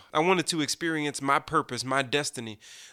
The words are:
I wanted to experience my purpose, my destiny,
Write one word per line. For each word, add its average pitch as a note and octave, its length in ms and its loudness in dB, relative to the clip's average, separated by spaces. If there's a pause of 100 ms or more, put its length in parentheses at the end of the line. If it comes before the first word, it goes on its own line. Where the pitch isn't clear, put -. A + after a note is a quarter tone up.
(140)
I D3+ 60 2
wanted F3 280 4
to E3 120 0
experience D3+ 640 -2
my C#3 180 4
purpose, C3+ 460 -2
my C3 160 2
destiny, A#2+ 580 -2 (340)